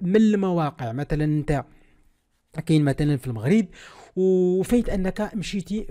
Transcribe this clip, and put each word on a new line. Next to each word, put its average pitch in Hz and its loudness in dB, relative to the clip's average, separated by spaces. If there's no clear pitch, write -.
من 185 0
المواقع. 180 0
مثلا 147 -2
انت 151 0
كاين 156 4
مثلا 147 0
في 127 -8
المغرب، 131 2
وفايت 185 2
انك 190 -4
مشيتي 202 -6